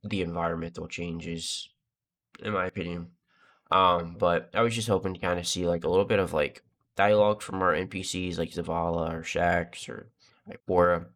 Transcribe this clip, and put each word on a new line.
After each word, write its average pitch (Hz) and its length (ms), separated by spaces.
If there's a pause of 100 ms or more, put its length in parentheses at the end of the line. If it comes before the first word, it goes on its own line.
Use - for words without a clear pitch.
the 98 180
environmental 85 640
changes, 82 800 (680)
in 107 140
my 92 120
opinion. 87 460 (580)
Um, 87 480
but 87 360
I 107 80
was 113 120
just 113 140
hoping 95 260
to 92 60
kinda 87 240
see, 87 240
like, 85 160
a 87 60
little 95 160
bit 101 140
of, 87 140
like, 73 300 (320)
dialogue 104 460
from 95 200
our 90 120
N 90 160
P 92 140
Cs, 90 340
like 85 140
Zavala 82 640
or 82 80
Shax 87 680
or, - 200 (380)
like, - 180
Bora. 87 500